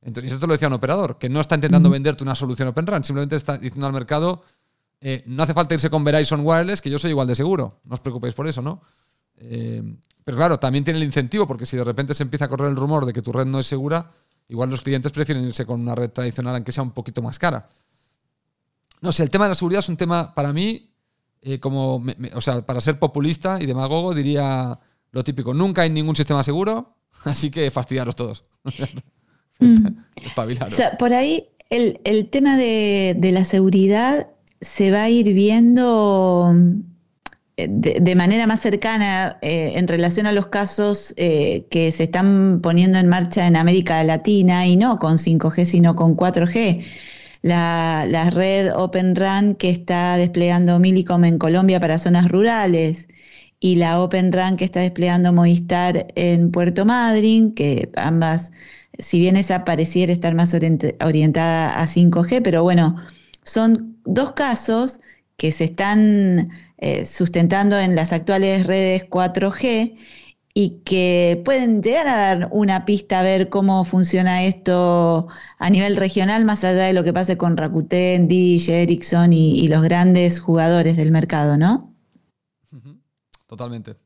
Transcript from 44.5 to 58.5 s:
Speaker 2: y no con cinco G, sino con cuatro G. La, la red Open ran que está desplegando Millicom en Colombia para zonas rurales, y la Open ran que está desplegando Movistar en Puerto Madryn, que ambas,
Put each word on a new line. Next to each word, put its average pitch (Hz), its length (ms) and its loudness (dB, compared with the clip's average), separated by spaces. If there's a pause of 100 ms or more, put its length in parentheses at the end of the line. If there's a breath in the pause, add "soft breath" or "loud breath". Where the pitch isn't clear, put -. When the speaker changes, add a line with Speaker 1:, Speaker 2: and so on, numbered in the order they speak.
Speaker 2:
y 180 100 6
no 226 220 2
con 160 180 2
cinco 165 320 2
G, 175 160 0
sino 170 300 4
con 165 180 4
cuatro 175 320 2
G. 175 400 0 (560 loud breath)
La, 170 640 0
la 165 220 0
red 190 460 0
Open 185 400 0
ran 196 400 0
que 180 160 -2
está 175 460 0
desplegando 175 600 2
Millicom 180 480 4
en 170 140 2
Colombia 185 400 2
para 160 180 0
zonas 175 320 2
rurales, 180 800 0 (520 soft breath)
y 180 180 2
la 170 240 2
Open 185 300 0
ran 185 240 0
que 185 100 -4
está 180 160 -2
desplegando 180 520 2
Movistar 175 800 2
en 170 380 2
Puerto 175 340 0
Madryn, 220 720 2
que 143 400 -2
ambas, 165 560 -2 (480 loud breath)